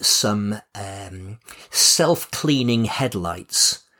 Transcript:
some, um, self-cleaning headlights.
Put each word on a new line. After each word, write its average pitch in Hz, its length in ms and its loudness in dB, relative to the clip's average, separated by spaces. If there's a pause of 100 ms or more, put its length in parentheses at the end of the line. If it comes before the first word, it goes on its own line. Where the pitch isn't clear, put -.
some, 104 580 0 (140)
um, 98 640 -12 (320)
self-cleaning 135 1120 2
headlights. 95 1000 -2 (160)